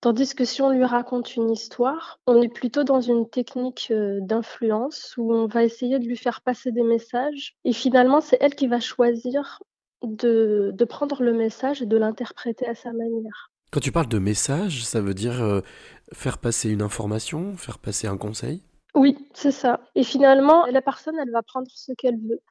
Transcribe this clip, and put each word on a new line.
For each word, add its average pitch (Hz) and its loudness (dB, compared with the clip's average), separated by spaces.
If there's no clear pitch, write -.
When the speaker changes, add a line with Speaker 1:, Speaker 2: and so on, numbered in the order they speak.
Speaker 1:
Tandis 240 2
que 254 0
si - -2
on 269 4
lui 254 4
raconte 240 -2
une 226 0
histoire, 247 -4
on 240 8
est 240 0
plutôt 269 -2
dans 262 2
une 233 0
technique, 247 -6
euh, 202 -2
d'influence, 220 -4
où 226 0
on 226 2
va 233 0
essayer 247 0
de 240 -4
lui 233 -4
faire - -6
passer 254 -4
des 233 0
messages. 247 -2
Et 254 2
finalement, 254 4
c'est 392 2
elle 285 4
qui 277 0
va 240 0
choisir 240 -2
de, 220 2
de 208 2
prendre 277 -2
le 240 4
message 226 -2
et 247 -4
de 214 2
l'interpréter 226 -4
à 233 -6
sa 240 -12
manière. 226 -6
Speaker 2:
Quand 143 -2
tu 131 -4
parles 156 0
de 113 0
message, 131 -2
ça 113 -4
veut 98 -2
dire, 120 -4
euh, 101 2
faire - -6
passer 113 -2
une 104 0
information, 110 -4
faire - -12
passer - -6
un 98 -4
conseil ? 117 -8
Speaker 1:
Oui, 277 6
c'est - -2
ça. 254 0
Et 269 4
finalement, 277 6
la 262 2
personne, 311 -4
elle 247 -6
va 233 0
prendre 254 -10
ce - -12
qu'elle 247 -2
veut. 220 -6